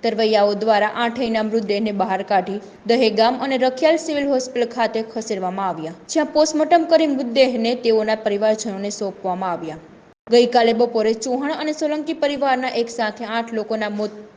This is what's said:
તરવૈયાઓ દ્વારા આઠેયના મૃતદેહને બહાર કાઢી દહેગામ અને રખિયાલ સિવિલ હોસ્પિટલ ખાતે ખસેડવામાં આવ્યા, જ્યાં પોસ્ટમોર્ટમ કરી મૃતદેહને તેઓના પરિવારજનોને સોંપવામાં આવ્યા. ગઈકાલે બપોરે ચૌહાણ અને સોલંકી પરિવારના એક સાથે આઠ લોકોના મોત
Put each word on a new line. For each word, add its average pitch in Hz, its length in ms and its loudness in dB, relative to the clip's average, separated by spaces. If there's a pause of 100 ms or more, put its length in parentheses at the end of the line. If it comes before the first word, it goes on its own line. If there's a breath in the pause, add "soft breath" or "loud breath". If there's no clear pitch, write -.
તરવૈયાઓ 214 520 2
દ્વારા 208 340 2 (140)
આઠેયના 233 400 -2
મૃતદેહને 214 560 -2
બહાર 190 240 0
કાઢી 196 340 0 (300 loud breath)
દહેગામ 233 580 2
અને 269 120 -2
રખિયાલ 262 460 2
સિવિલ 285 300 -2
હોસ્પિટલ 254 400 -2
ખાતે 226 300 -2 (100)
ખસેડવામાં 196 560 -4
આવ્યા, 160 260 -8 (160)
જ્યાં 311 240 0
પોસ્ટમોર્ટમ 311 560 4
કરી 320 220 4
મૃતદેહને 240 580 2 (160)
તેઓના 220 400 2
પરિવારજનોને 208 640 -2
સોંપવામાં 190 640 -4
આવ્યા. 160 260 -10 (460)
ગઈકાલે 233 540 4
બપોરે 226 340 2 (100)
ચૌહાણ 269 380 -2
અને 302 100 -2
સોલંકી 302 480 -4
પરિવારના 262 640 0
એક 233 160 -8
સાથે 214 340 -6
આઠ 226 260 -4
લોકોના 214 380 -4
મોત 208 240 -6 (160)